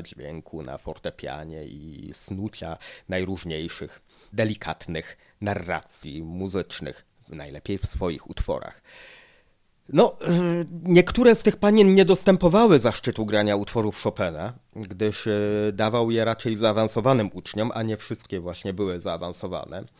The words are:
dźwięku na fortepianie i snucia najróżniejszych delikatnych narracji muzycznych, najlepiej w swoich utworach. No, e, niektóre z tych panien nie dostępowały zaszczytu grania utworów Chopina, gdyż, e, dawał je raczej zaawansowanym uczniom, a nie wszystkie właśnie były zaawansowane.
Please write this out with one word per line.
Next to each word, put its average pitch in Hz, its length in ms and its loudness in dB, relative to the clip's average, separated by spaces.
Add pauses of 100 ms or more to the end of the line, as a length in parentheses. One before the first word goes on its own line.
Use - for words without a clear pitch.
dźwięku 80 600 -14
na 67 160 -12
fortepianie 78 880 -12
i 76 480 -16
snucia 95 640 -10 (300)
najróżniejszych 87 920 -8 (300)
delikatnych 101 840 -6 (240)
narracji 85 800 -6
muzycznych, 87 920 -8 (120)
najlepiej 73 500 -10
w - 80 -6
swoich - 440 -6
utworach. - 520 -8 (1080)
No, 170 320 4
e, 175 440 0 (180)
niektóre 180 520 6
z - 80 0
tych 208 140 4
panien 208 380 6
nie 190 100 8
dostępowały 185 720 6
zaszczytu 110 480 0
grania 104 300 2
utworów 104 440 -2
Chopina, 95 520 -4 (240)
gdyż, 104 500 -4
e, 110 60 0 (400)
dawał 110 380 0
je 113 140 2
raczej 113 320 -2
zaawansowanym 110 760 2
uczniom, 104 420 -6
a 113 80 -6
nie 110 140 -4
wszystkie - 440 -10
właśnie 87 320 -8
były 92 280 -4
zaawansowane. 87 840 -8 (160)